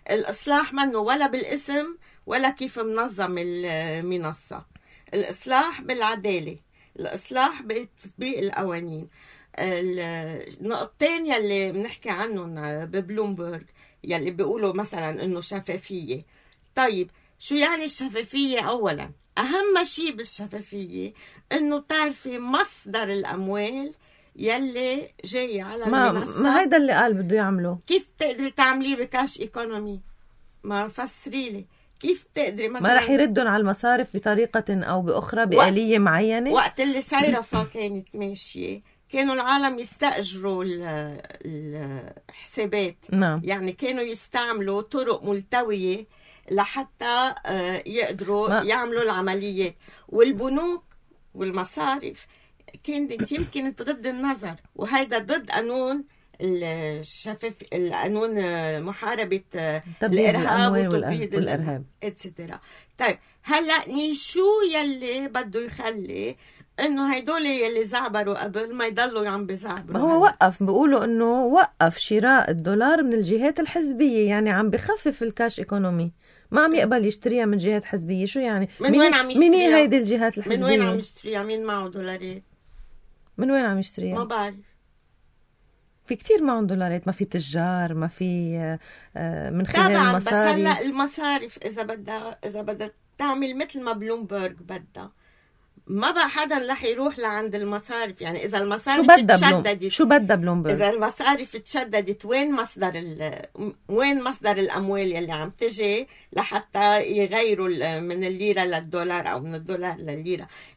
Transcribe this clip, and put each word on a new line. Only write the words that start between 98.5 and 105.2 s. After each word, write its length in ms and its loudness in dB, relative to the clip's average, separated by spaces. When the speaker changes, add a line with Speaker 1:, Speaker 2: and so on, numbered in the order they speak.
Speaker 1:
المصارف 380 0
Speaker 2:
شو 60 6
بدها 340 10
بلوم-، 260 6
Speaker 1:
تشددت، 260 -2
Speaker 2:
شو 160 4
بدها 320 6
بلومبرج؟ 360 0
Speaker 1:
إذا 180 4
المصارف 640 0
تشددت، 680 -4
وين 280 0
مصدر 420 -2
ال-، 800 -8
وين 360 2
مصدر 280 0
الأموال 600 0
يلي 200 -4